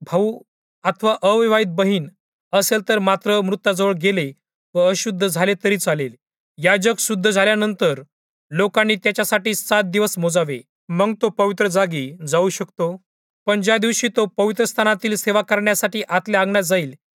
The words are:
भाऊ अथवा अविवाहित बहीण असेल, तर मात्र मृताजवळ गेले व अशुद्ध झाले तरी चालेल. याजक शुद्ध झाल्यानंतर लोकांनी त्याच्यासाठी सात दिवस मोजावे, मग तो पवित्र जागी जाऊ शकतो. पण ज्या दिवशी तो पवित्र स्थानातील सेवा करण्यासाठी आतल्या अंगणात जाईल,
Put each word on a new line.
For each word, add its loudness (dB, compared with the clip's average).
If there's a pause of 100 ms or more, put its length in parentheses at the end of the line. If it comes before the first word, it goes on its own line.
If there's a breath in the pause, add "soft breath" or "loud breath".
भाऊ -2 (420)
अथवा 0
अविवाहित 2
बहीण 0 (440)
असेल, 0
तर 2
मात्र 0
मृताजवळ 0
गेले -2 (420)
व 0
अशुद्ध 0
झाले 0 (100)
तरी 2
चालेल. -2 (440)
याजक 2
शुद्ध 0
झाल्यानंतर 0 (480)
लोकांनी 0
त्याच्यासाठी -2
सात 0
दिवस -2
मोजावे, 0 (280)
मग 0
तो 2
पवित्र 0
जागी -2 (120)
जाऊ 2
शकतो. -6 (440)
पण 2
ज्या 2
दिवशी 0
तो 2
पवित्र 0
स्थानातील 0
सेवा 0
करण्यासाठी -2
आतल्या 0
अंगणात 0
जाईल, -2 (240)